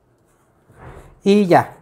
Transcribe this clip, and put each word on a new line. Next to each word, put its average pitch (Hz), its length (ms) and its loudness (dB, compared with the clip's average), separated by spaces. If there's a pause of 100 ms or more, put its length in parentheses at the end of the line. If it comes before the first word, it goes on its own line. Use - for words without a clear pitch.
(1200)
Y 202 220 0
ya, 147 360 -2